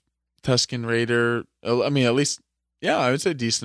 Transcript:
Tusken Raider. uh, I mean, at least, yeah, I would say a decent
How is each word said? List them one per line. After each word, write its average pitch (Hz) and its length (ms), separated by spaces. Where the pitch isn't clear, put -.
Tusken 123 440
Raider. 117 580
uh, 120 180
I 120 40
mean, 139 180
at 117 80
least, 143 260
yeah, 214 160
I 127 120
would 139 120
say 190 80
a 160 40
decent 117 300